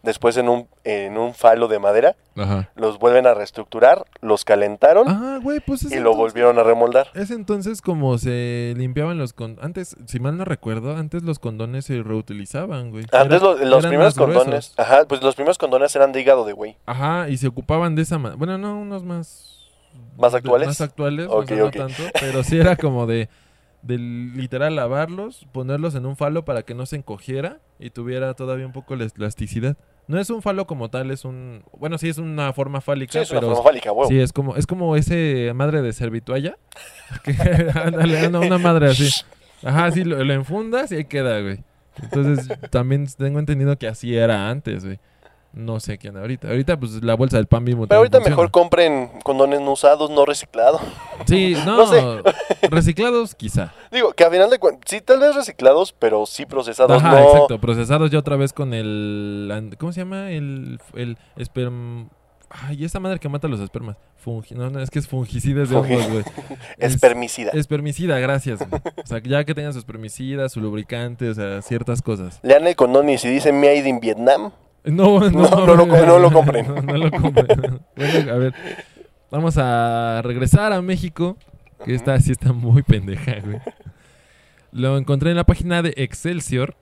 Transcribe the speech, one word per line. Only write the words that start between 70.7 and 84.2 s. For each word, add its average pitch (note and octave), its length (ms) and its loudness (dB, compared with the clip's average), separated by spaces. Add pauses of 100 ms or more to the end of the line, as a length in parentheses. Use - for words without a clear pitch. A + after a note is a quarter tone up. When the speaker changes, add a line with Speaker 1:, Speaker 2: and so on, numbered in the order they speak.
Speaker 2:
o A2 60 -4
sea, G2+ 260 -8
ciertas A#2 420 -6
cosas. F#2 420 -8
Speaker 1:
Lean C#3+ 240 6
el F3 80 0
condón C3+ 320 4
y C3 100 2
si B2 100 -4
dice C#3 240 2
"Made C#3+ 360 4
in B2+ 100 -2
Vietnam", A#2+ 540 0 (320)
Speaker 2:
No, F#3 360 4
no, G3 100 4
Speaker 1:
No, F#3 360 4
no E3+ 80 10
lo E3+ 120 8
Speaker 2:
güey. E3+ 140 6
Speaker 1:
co-, D#3+ 60 8
no E3+ 120 10
lo E3+ 140 8
compren. C#3+ 340 4
Speaker 2:
<laughs> C#3 80 -6
No, C#3+ 80 -6
no C#3+ 140 -4
lo D#3+ 140 0
compren. C3+ 720 0 (160)
Bueno, D3 360 -2
a A#2+ 40 -2
ver, B2+ 180 -2 (760)
vamos D#3 280 -2
a A#2 680 0
regresar B2+ 480 2
a F#3 80 0
México, F3 560 -4 (480)
que A#2+ 100 -2
esta C3+ 200 -2
Speaker 1:
Ujú. B2 80 4
Speaker 2:
sí C#3 100 2
está B2+ 220 0
muy A#2+ 280 4
pendeja, G#2 600 -2
güey. G#2 140 -8 (1120)